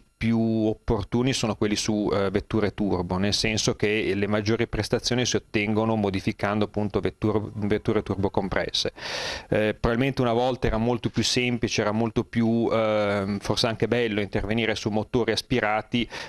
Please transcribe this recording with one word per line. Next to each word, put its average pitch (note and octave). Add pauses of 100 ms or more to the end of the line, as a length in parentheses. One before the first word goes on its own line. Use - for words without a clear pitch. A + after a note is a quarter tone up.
(180)
più A2+
opportuni A2+
sono A2
quelli G#2
su, G#2
eh, G2
vetture G2+
turbo, F#2
nel G2
senso A2
che G#2+
le G2+
maggiori G#2+
prestazioni A#2+
si -
ottengono A2
modificando G2+
appunto G#2
vetture, G2+ (140)
vetture G#2
turbocompresse. - (540)
Eh, G#2+
probabilmente B2+
una A#2+
volta B2
era A2
molto A#2
più A2+
semplice, A#2+
era G#2
molto A2+
più, A2+
ehm, G#2
forse -
anche A2+
bello A2
intervenire G#2
su A2
motori G#2+
aspirati A2 (180)